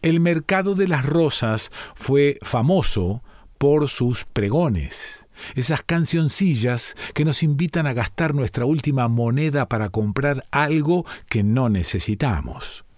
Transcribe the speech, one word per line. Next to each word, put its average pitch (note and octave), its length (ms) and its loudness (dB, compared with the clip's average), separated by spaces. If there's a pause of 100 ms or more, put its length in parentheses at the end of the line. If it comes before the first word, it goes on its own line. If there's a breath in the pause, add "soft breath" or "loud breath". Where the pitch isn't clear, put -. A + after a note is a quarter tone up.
El E3 160 4
Mercado F3+ 560 0
de F#3+ 120 2
las D3 180 0
Rosas C3+ 640 0 (240 loud breath)
fue C#3+ 460 2
famoso A#2+ 800 0 (340 soft breath)
por D3 320 4
sus B2 360 -2
pregones, G#2 1000 -2 (280 loud breath)
esas C3 260 0
cancioncillas D#3 1120 0 (180 loud breath)
que D3+ 120 0
nos D#3+ 180 0
invitan D#3+ 420 0
a C3+ 80 0
gastar C3+ 400 -2
nuestra B2 320 0
última C3+ 420 2
moneda B2 600 0
para A2 220 -2
comprar C3 600 0
algo D3+ 540 2 (240 loud breath)
que G#2+ 140 0
no A#2 260 2
necesitamos. G2 1160 -2 (120)